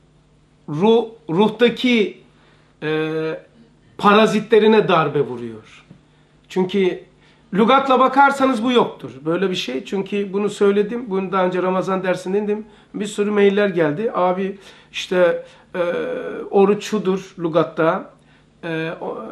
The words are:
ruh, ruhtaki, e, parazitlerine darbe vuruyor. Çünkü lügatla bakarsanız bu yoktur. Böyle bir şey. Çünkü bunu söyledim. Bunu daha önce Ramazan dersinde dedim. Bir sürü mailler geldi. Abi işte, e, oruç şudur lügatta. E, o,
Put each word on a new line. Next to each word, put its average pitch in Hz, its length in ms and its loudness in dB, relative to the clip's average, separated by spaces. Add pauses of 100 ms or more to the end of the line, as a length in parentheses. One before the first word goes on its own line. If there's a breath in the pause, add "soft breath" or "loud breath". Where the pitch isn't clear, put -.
(680)
ruh, 220 360 2 (260)
ruhtaki, 226 920 0 (600 soft breath)
e, 156 580 -4 (580)
parazitlerine 208 920 4
darbe 147 320 0
vuruyor. 117 640 -10 (640 soft breath)
Çünkü 185 560 -2 (500 soft breath)
lügatla 254 460 4
bakarsanız 262 640 2
bu 254 80 0
yoktur. 190 380 0 (140)
Böyle 180 260 -2
bir 180 60 -4
şey. 247 280 -6
Çünkü 196 480 -4
bunu 202 180 -2
söyledim. 202 600 0
Bunu 190 220 -4
daha 185 120 0
önce 180 180 0
Ramazan 185 400 -2
dersinde 185 400 -2
dedim. 208 240 -4 (280 soft breath)
Bir 196 120 -4
sürü 202 240 -2
mailler 202 380 4
geldi. 170 460 -2
Abi 185 440 -2 (340 loud breath)
işte, 175 540 0 (280 loud breath)
e, 185 40 -6 (720)
oruç 202 340 4
şudur 190 540 -4
lügatta. 165 720 0 (540 soft breath)
E, 160 360 -6
o, 208 320 -10